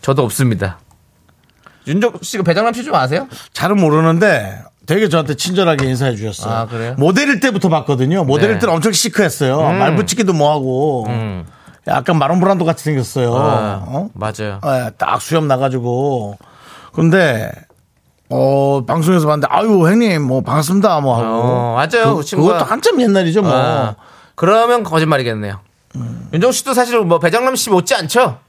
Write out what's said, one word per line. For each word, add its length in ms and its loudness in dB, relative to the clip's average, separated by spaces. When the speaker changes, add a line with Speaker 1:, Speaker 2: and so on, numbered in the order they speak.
Speaker 1:
저도 220 0
없습니다. 560 -2
윤정 340 0
씨가 220 -6
배정남 300 2
씨 100 -8
좀 120 -4
아세요? 320 -2
Speaker 2:
잘은 260 0
모르는데 800 2
되게 240 0
저한테 260 0
친절하게 520 0
인사해 280 -2
주셨어요. 380 -8
Speaker 1:
아, 140 -2
그래요? 300 -8
Speaker 2:
모델일 420 2
때부터 300 0
봤거든요. 560 0
모델일 300 2
Speaker 1:
네. 40 -4
Speaker 2:
때는 160 2
엄청 160 0
시크했어요. 680 0
Speaker 1:
음. 100 0
Speaker 2:
말 160 2
붙이기도 380 0
뭐하고. 760 0
Speaker 1:
음. 380 -6
Speaker 2:
약간 300 0
마론 240 2
브란도 240 2
같이 180 0
생겼어요. 520 -2
Speaker 1:
아, 500 0
Speaker 2:
어? 280 -8
Speaker 1:
맞아요. 520 -8
Speaker 2:
예, 320 -2
딱 240 -2
수염 260 -2
나가지고. 880 -2
근데, 560 2
어, 560 2
방송에서 420 2
봤는데, 220 0
"아유, 380 2
형님, 340 2
뭐, 200 0
반갑습니다." 600 0
뭐 160 2
하고. 100 0
Speaker 1:
어, 480 0
맞아요. 400 2
Speaker 2:
그, 60 -2
Speaker 1:
그 40 -6
친구가 280 2
Speaker 2:
그것도 160 0
한참 320 0
옛날이죠, 400 2
뭐. 120 2
Speaker 1:
아, 420 0
그러면 480 2
거짓말이겠네요. 760 -2
Speaker 2:
음. 380 -10
Speaker 1:
윤정수 260 0
씨도 140 -4
사실 280 0
뭐, 180 2
배정남 380 0
씨 120 -4
못지 260 2
않죠? 540 0